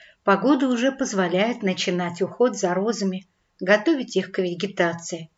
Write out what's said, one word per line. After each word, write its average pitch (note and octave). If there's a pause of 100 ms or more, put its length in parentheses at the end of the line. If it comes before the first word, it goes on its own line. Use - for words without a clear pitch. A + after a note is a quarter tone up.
(240)
погода B3
уже B3
позволяет G#3
начинать F3+
уход G#3
за F3
розами, G3 (340)
готовить G#3+
их F#3
к F#3+
вегетации. F3